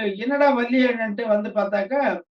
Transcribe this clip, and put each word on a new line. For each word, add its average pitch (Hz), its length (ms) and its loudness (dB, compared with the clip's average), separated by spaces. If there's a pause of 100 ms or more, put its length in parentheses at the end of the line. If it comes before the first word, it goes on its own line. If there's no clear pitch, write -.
(160)
என்னடா 277 420 2
வரலையேன்னுட்டு 240 680 0
வந்து 208 240 0
பார்த்தாக்கா, 202 680 -2 (120)